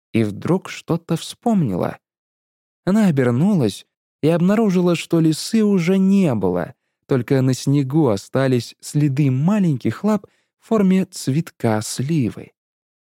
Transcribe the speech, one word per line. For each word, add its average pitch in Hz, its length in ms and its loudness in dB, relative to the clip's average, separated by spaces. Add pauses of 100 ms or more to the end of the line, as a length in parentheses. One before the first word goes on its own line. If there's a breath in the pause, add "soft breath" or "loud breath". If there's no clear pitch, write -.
(140)
и 110 100 2
вдруг 104 460 -2
что-то - 460 -6
вспомнила. 131 800 -2 (880)
Она 202 220 2
обернулась 135 800 0 (360)
и 143 60 0
обнаружила, 180 680 2
что - 240 -2
лисы 165 440 0
уже 190 340 2
не 190 380 2
было, 90 400 -2 (320)
только 135 340 0
на 131 120 2
снегу 139 540 0
остались 123 720 0
следы 147 520 0
маленьких 151 720 0
лап 208 240 -2 (320)
в - 80 -20
форме 190 380 2
цветка 117 760 -4
сливы. 127 680 -4 (680)